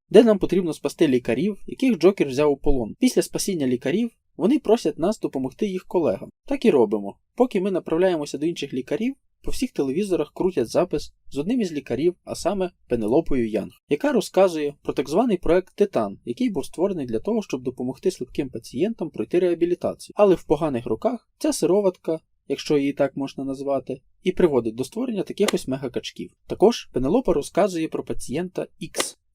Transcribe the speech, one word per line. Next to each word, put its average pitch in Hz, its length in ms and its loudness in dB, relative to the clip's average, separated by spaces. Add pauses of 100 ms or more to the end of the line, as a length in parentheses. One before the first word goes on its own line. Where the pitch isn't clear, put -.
(100)
де 214 140 8
нам 214 140 4
потрібно 170 340 0
спасти 147 360 0
лікарів, 123 580 0
яких 240 320 0
Джокер 165 300 4
взяв 143 240 2
у 135 40 -2
полон. 131 420 2
Після 247 240 2
спасіння 160 440 -2
лікарів 139 440 0 (260)
вони 226 220 2
просять 208 400 0
нас 185 220 -2
допомогти 135 460 -4
їх 185 180 -6
колегам. 139 460 -2 (160)
Так - 180 -2
і 233 60 6
робимо. 107 480 2 (160)
Поки 247 260 2
ми 196 100 -2
направляємося 165 680 0
до 151 80 -2
інших 156 260 -6
лікарів, 151 420 -4 (280)
по - 80 -4
всіх - 220 -2
телевізорах 151 600 -2
крутять 156 340 0
запис - 460 -2 (160)
з 131 80 -8
одним 226 220 0
із 175 120 -2
лікарів, 143 420 -2 (100)
а - 100 -10
саме 185 360 -2 (180)
Пенелопою 120 600 0
Янг, 98 240 -4 (160)
яка 277 240 0
розказує 170 720 2
про 143 100 -4
так 135 160 -2
званий 202 280 2
проект 180 380 0
Титан, 113 500 0
який 214 260 -2
був 151 140 -4
створений 170 420 -4
для 110 120 -4
того, 214 240 -2
щоб 131 200 -6
допомогти 127 480 -6
слабким 135 400 -6
пацієнтам 170 600 -6
пройти 110 280 -4
реабілітацію. 175 800 -2
Але 202 180 6
в - 80 -2
поганих 147 440 -2
руках 220 520 -4
ця 302 140 0
сироватка, 180 680 0 (280)
якщо 143 300 0
її 139 140 0
так 139 240 -2
можна 135 280 -8
назвати, 135 560 -6 (220)
і 180 100 0
приводить 120 420 2
до 123 100 -4
створення 226 380 -4
таких - 320 0
ось - 140 -4
мегакачків. 127 640 -6 (160)
Також 180 460 4
Пенелопа 170 400 2
розказує 160 560 -2
про 143 160 -6
пацієнта - 640 -6 (120)
Ікс - 400 -6 (160)